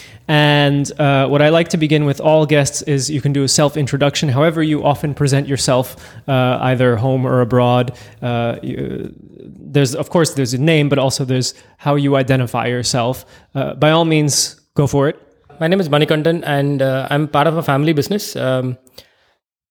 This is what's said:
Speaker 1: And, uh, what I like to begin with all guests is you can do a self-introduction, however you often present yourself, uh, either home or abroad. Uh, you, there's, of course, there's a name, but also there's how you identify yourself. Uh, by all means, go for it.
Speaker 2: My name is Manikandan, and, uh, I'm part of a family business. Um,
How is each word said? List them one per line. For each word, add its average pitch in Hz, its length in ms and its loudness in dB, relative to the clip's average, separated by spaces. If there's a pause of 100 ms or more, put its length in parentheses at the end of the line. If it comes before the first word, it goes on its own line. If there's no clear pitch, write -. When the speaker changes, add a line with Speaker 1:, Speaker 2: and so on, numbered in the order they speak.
(280)
Speaker 1:
And, 147 720 2
uh, 139 260 2
what 143 140 2
I 147 80 4
like 165 200 2
to 175 100 -2
begin 151 260 2
with 139 160 -2
all 156 240 4
guests 143 380 0
is 139 280 -2
you 143 120 -4
can 143 100 0
do 139 100 0
a 135 60 0
self-introduction, 143 800 0
however 156 340 2
you 151 220 0
often 143 300 -2
present 143 340 0
yourself, 131 480 0 (320)
uh, 127 320 0
either 127 360 2
home 131 300 0
or 127 140 2
abroad. 123 560 2 (240)
Uh, 117 420 -4
you, - 520 -8 (580)
there's, 135 220 2
of 139 160 -6
course, 165 240 2
there's 127 180 -2
a 127 60 -2
name, 151 320 2
but - 80 2
also 131 260 0
there's 127 300 -2 (240)
how 143 160 0
you 143 220 2
identify 127 500 0
yourself. 123 580 -2 (300)
Uh, 139 200 -4
by 147 160 2
all 165 140 2
means, 151 560 0 (140)
go 143 120 2
for 139 220 0
it. 175 100 -4 (400)
Speaker 2:
My 165 100 -2
name 196 120 0
is 165 80 -4
Manikandan, 151 560 0
and, 143 380 -2
uh, 135 280 -2
I'm 147 180 0
part 147 180 0
of 160 100 0
a 165 60 -2
family 147 320 0
business. 190 420 -4
Um, 127 400 -4 (960)